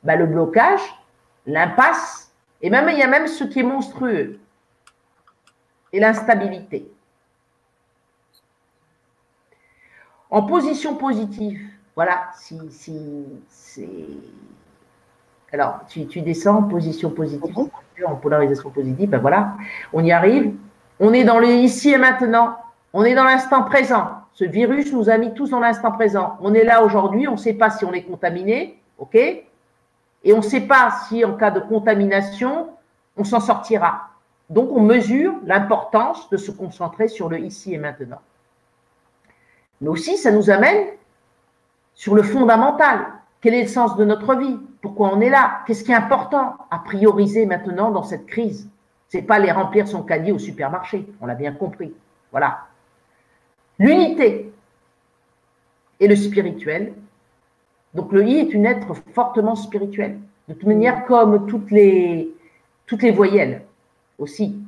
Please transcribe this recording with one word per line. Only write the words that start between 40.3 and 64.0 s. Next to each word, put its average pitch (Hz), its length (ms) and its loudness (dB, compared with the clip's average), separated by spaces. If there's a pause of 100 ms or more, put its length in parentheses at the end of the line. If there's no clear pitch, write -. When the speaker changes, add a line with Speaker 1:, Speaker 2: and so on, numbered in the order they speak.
Speaker 1:
nous 208 180 4
amène 320 360 4 (1080)
sur 202 200 -2
le 208 80 8
fondamental. 240 840 2 (340)
Quel 226 140 2
est 240 80 0
le - 60 -4
sens 233 280 -2
de 208 80 4
notre 208 300 0
vie ? 254 240 -4 (220)
Pourquoi 202 320 -2
on 202 80 0
est 240 100 4
là ? 269 360 2
Qu'est-ce 220 180 -6
qui 247 80 0
est 240 40 4
important 254 600 -2 (140)
à 170 80 -8
prioriser 202 680 2
maintenant 190 440 -4
dans 196 120 -4
cette - 240 -12
crise ? 220 420 -8 (400)
C'est 190 140 -6
pas 214 140 2
aller 190 160 2
remplir 190 340 0
son - 160 -8
caddie 170 300 -2
au 165 60 -2
supermarché, - 680 -8 (140)
on 123 60 -12
l'a 120 80 -6
bien 143 180 -8
compris. 160 420 -12 (380)
Voilà. 139 280 -4 (1160)
L'unité 285 760 2 (1500)
et 202 80 4
le 202 80 6
spirituel. 175 800 -4 (1000)
Donc, 175 180 -8
le 196 140 4
I 262 140 2
est - 140 -2
une 208 120 4
être 208 280 -2 (200)
fortement 233 400 0
spirituel. 202 640 -8 (300)
De 156 60 -14
toute 180 120 -6
manière, 226 340 2
Speaker 2:
Mm. - 60 -10
Speaker 1:
comme 214 400 4
toutes 208 240 -6
les, 180 640 4 (520)
toutes 220 160 -4
les 240 100 4
voyelles 190 500 2 (560)